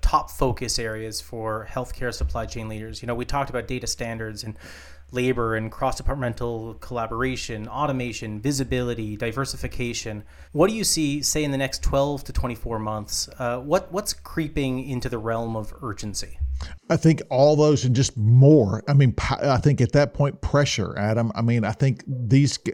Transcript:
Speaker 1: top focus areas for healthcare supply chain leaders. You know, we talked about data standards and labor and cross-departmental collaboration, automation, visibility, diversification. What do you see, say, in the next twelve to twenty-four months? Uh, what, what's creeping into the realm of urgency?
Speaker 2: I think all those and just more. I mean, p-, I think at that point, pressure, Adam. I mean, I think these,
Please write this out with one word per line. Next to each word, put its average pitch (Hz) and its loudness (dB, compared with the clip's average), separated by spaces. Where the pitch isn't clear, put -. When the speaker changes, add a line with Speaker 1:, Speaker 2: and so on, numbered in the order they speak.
Speaker 1:
top - 2
focus 123 -2
areas 110 -6
for 110 -6
healthcare 123 -6
supply 113 -4
chain 110 -10
leaders. 110 -10
You 123 -10
know, 120 -4
we 120 -4
talked 139 -2
about 120 -4
data 123 -6
standards 113 -8
and 107 -10
labor 120 0
and 110 -4
cross-departmental 120 -4
collaboration, 117 -4
automation, 120 -4
visibility, 123 -2
diversification. 120 -6
What 160 6
do 220 -4
you 208 -2
see, 147 0
say, 156 0
in 143 -2
the 139 0
next 135 -4
twelve 139 2
to - -10
twenty-four 117 -4
months? 107 -4
Uh, 120 -2
what, 156 -2
what's 196 -4
creeping 139 -4
into 131 -4
the 120 -4
realm 113 -2
of 107 -6
urgency? 107 -8
Speaker 2:
I 165 2
think 165 4
all 151 6
those 151 4
and 123 4
just 135 2
more. 117 8
I 143 0
mean, 139 6
p-, - -2
I 135 4
think 143 4
at 120 2
that 143 4
point, - 0
pressure, 139 0
Adam. 110 0
I - -2
mean, 117 2
I 104 0
think 135 0
these, 131 2